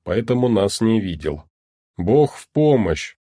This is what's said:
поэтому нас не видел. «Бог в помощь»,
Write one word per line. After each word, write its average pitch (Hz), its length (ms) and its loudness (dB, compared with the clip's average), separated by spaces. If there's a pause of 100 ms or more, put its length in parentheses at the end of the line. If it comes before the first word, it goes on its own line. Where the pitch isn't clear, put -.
поэтому 120 460 -2
нас 101 320 0
не 113 180 2
видел. 80 440 -6 (520)
«Бог 123 380 2
в - 160 -20
помощь», 123 680 0 (100)